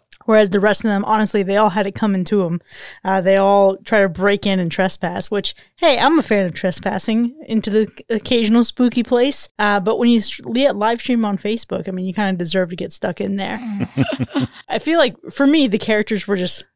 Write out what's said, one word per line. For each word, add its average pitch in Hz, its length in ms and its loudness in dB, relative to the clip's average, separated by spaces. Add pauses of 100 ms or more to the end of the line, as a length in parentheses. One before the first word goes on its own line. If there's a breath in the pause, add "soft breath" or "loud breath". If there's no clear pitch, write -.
(260)
Whereas 214 260 4
the 202 80 0
rest 202 240 0
of 226 60 0
them, 202 160 0
honestly, 214 360 0
they 190 160 -2
all 214 140 4
had 196 160 -2
it 196 80 -8
coming 196 300 0
to 202 200 0
'em. 170 140 -4 (440 loud breath)
Uh, 190 180 0
they 190 160 4
all 196 400 4
try 220 240 0
to 196 80 4
break 196 360 0
in 196 140 0
and 175 100 -2
trespass, 185 640 -4
which, 202 240 -4 (220 soft breath)
hey, 294 200 2
I'm 294 220 4
a - 20 2
fan 202 240 0
of 170 80 -6
trespassing 220 800 -2 (140)
into 220 240 -2
the 214 160 2 (240)
occasional 233 540 2
spooky 247 360 0
place. 254 560 0
Uh, 208 220 2
but 202 180 0
when 240 120 2
you 233 100 6
s-, - 260 -6
li-, 254 240 2
live 220 300 0
stream 233 260 0
on 202 120 -2
Facebook, - 500 -6
I 190 40 -8
mean, 185 140 -6
you 185 80 -6
kinda 190 240 -2
deserve 175 340 -2
to 180 40 -10
get - 180 -10
stuck - 280 -6
in 196 160 -4
there. 196 220 -6 (340)
<laughs> - 760 -4
I 226 100 -4
feel 330 200 0
like, 220 160 2 (160)
for 277 160 2
me, 285 200 4
the 214 100 0
characters 214 500 -2
were 202 80 0
just 180 300 -6 (100)